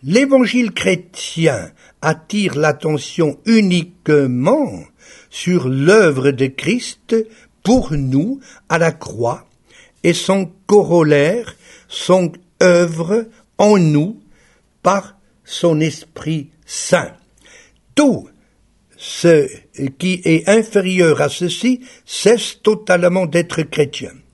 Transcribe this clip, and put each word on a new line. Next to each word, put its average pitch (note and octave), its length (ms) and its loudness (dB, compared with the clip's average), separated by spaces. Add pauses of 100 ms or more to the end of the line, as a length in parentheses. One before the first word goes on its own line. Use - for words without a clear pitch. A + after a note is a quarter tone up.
L'évangile A#3+ 680 2
chrétien D#3+ 1000 -4 (280)
attire D#3+ 540 -4
l'attention D3+ 920 -2
uniquement F3 1300 0 (580)
sur F3 400 -2
l'œuvre C#3+ 600 2
de C3+ 160 -2
Christ - 720 -6 (460)
pour A#3+ 300 2
nous C#3+ 480 -2 (280)
à D#3+ 100 0
la E3 140 0
croix, - 560 -8 (580)
et F3 60 2
son F#3 400 -2 (160)
corollaire E3 880 2 (320)
sont F3+ 420 0 (320)
œuvre F3 640 0 (320)
en G#3 180 4
nous E3 440 0 (640)
par F#3+ 320 -2 (280)
son D#3+ 360 -2
Esprit D#3 720 -6 (140)
Saint. - 460 -4 (840)
Tout C4+ 320 2 (680)
ce D#3 520 2 (500)
qui F3+ 260 -4
est D#3+ 240 2
inférieur F#3 720 2
à C#3+ 80 0
ceci G3+ 520 -4 (240)
cesse - 580 0
totalement F#3 640 0
d'être E3 360 -2
chrétien. C#3 500 -6 (220)